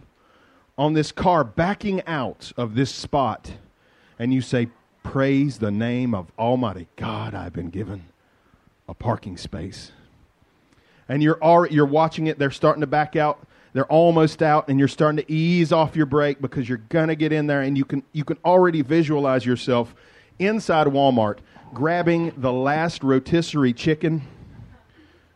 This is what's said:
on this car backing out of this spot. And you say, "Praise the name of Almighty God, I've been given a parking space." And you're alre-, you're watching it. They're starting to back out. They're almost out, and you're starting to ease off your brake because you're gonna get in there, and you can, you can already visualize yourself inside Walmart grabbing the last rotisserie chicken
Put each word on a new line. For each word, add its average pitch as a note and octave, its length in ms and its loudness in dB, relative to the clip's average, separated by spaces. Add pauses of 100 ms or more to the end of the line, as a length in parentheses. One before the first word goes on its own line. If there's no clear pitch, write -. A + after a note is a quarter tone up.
(800)
on D3+ 160 2
this D3+ 180 0
car E3+ 320 2
backing F#3+ 600 -4
out C#3 500 -8
of A2+ 180 -6
this C3 160 0
spot. - 640 -4 (640)
And A#2+ 140 -2
you C3 80 0
say, A#2+ 280 -2 (340)
"Praise C3+ 560 0
the G#2+ 120 -2
name A#2+ 440 -2
of F2+ 240 -8
Almighty A2+ 580 -2
God, A2 380 -8
I've F2 180 -12
been E2+ 160 -10
given F#2 380 -12 (840)
a - 60 -14
parking G#2+ 420 -8
space." - 560 -14 (1120)
And C#3+ 160 -2
you're D#3 140 4
alre-, E3+ 340 4
you're D3 140 4
watching D#3 440 0
it. D3+ 100 -4
They're C#3 120 0
starting D3+ 300 2
to D3+ 60 -2
back D3 280 -2
out. D3+ 320 -2 (280)
They're C3 120 0
almost D#3+ 540 4
out, D3+ 280 2
and C#3 100 2
you're C#3 80 4
starting D3+ 300 0
to D#3 160 -6
ease E3 400 2
off D#3+ 240 2
your D#3 100 2
brake C#3+ 340 0
because B2+ 280 -6
you're B2 100 -4 (120)
gonna D#3+ 260 0
get D#3 160 0
in D3+ 160 0
there, C#3+ 120 0
and C3+ 160 -2
you C3+ 80 2
can, C#3 280 -6
you D3+ 100 -4
can D3+ 220 -4
already F3 380 4
visualize C#3+ 640 0
yourself A#2+ 520 -2 (420)
inside F3+ 480 0
Walmart C3+ 520 2 (340)
grabbing E3+ 640 0
the C3 160 -2
last D3 500 -2
rotisserie C3+ 680 2
chicken D#3 500 -2 (1120)